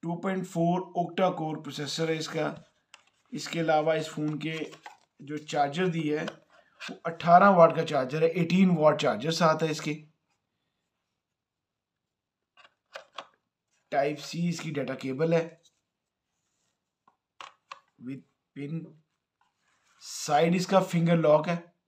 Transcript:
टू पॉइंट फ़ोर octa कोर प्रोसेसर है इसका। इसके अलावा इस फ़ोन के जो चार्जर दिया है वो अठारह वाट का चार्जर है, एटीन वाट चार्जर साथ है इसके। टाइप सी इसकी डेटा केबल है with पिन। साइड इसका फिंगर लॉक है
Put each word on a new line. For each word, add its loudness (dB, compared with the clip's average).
टू -6
पॉइंट -6
फ़ोर 0
octa -2
कोर -6
प्रोसेसर -6
है -2
इसका। -6
इसके -8
अलावा 2
इस -4
फ़ोन -6
के -8
जो -12
चार्जर -2
दिया -2
है -8
वो -16
अठारह 6
वाट 8
का -2
चार्जर -2
है, 4
एटीन 4
वाट 4
चार्जर 0
साथ 2
है -2
इसके। -6
टाइप 0
सी -4
इसकी -8
डेटा -6
केबल -2
है -4
with -12
पिन। -10
साइड 0
इसका 4
फिंगर 0
लॉक 4
है -6